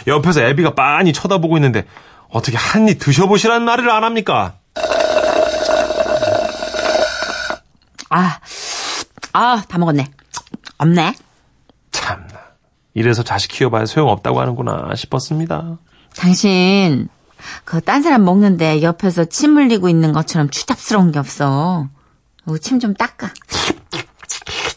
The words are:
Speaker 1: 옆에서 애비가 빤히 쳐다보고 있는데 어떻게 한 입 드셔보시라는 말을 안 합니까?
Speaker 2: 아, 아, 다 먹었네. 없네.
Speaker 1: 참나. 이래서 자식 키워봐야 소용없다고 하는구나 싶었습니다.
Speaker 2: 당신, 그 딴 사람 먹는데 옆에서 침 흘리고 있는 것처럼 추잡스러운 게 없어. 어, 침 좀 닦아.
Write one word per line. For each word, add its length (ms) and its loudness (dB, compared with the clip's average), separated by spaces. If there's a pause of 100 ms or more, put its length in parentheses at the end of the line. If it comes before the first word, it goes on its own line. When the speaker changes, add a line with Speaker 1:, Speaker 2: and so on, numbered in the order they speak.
Speaker 1:
옆에서 360 2
애비가 320 2
빤히 380 2
쳐다보고 440 0
있는데 280 2 (440)
어떻게 280 -4
한 300 2
입 120 2
드셔보시라는 640 2
말을 240 0
안 140 2
합니까? 520 -2 (3500)
Speaker 2:
아, 300 0 (920)
아, 340 2
다 100 -4
먹었네. 300 0 (720)
없네. 360 2 (800)
Speaker 1:
참나. 360 -8 (640)
이래서 300 2
자식 280 -4
키워봐야 340 0
소용없다고 560 0
하는구나 540 -4
싶었습니다. 840 -4 (380)
Speaker 2:
당신, 920 2 (580)
그 160 -4
딴 200 0
사람 240 4
먹는데 560 4
옆에서 440 0
침 320 2
흘리고 320 2
있는 220 4
것처럼 380 0
추잡스러운 600 0
게 80 -2
없어. 680 -2 (580)
어, 120 -6
침 220 -2
좀 160 -2
닦아. 360 -6 (1500)